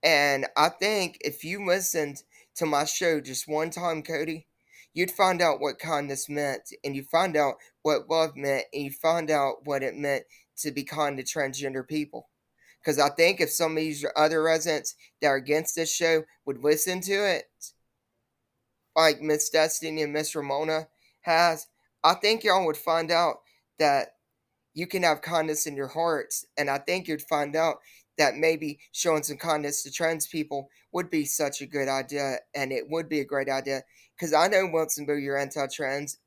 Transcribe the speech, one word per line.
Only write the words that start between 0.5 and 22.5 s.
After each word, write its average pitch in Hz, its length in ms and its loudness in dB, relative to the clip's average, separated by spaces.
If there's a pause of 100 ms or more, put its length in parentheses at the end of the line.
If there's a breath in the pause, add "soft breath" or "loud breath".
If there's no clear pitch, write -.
I 160 120 6
think 196 540 -2
if 147 200 -6
you 190 220 -8
listened 175 580 0 (340 soft breath)
to 165 100 -2
my 147 180 2
show 160 360 0
just 131 280 -8
one 156 220 -2
time, 165 320 -4
Cody, 160 440 -6 (460 soft breath)
you'd 180 180 0
find 185 300 2
out 165 200 2
what 143 180 -2
kindness 143 500 -4
meant, 143 440 -6 (120)
and 139 100 -6
you'd 135 140 -10
find 165 280 2
out 143 200 2 (260 soft breath)
what 151 280 0
love 160 260 0
meant, 139 360 -2
and 143 120 -6
you'd 139 100 -8
find 160 360 0
out 139 340 0
what 139 180 -2
it 131 140 -4
meant 143 280 -2 (340 soft breath)
to 151 120 -4
be 139 140 -6
kind 143 320 -2
to 131 80 -8
transgender 135 640 -4
people. 147 420 -6 (560 soft breath)
'Cause 147 140 2
I 143 120 6
think 170 300 4
if 147 100 2
some 160 220 0
of 160 60 0
these 156 260 -4 (120)
other 156 260 4
residents 160 520 0 (260 soft breath)
that 151 80 4
are 135 80 4
against 147 380 0
this 160 180 -2
show 165 320 2 (200 soft breath)
would 131 180 -6
listen 156 400 2
to 190 120 -2
it, - 600 -2 (1200)
like 160 260 4
Miss 151 300 0
Destiny 156 520 0
and 143 100 -4
Miss 151 220 -4
Ramona 156 540 -2 (320)
has, 165 460 2 (360)
I 269 120 6
think 220 300 0
y'all 190 220 4